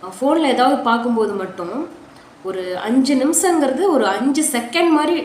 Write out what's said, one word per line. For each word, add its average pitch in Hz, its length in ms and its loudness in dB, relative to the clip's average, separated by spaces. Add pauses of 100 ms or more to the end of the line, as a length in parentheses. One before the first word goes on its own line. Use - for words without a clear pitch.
அஹ், 185 120 -14
ஃபோன்ல 302 340 0
ஏதாவது 254 360 2
பார்க்கும்போது 226 500 0
மட்டும் 185 420 -8 (680)
ஒரு 185 340 -6
அஞ்சு 262 360 2
நிமிஷங்கிறது 302 760 2
ஒரு 240 160 2
அஞ்சு 254 360 0 (100)
செகண்ட் 339 380 0
மாதிரி 311 340 2